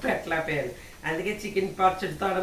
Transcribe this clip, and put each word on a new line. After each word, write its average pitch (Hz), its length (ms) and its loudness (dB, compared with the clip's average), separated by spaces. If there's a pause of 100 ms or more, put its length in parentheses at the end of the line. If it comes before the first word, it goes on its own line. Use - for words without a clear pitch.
పెట్టలేకపోయాను, 160 680 0 (360)
అందుకే 180 240 0 (100)
చికెన్ 196 280 0 (100)
పచ్చడితో 185 460 4 (160)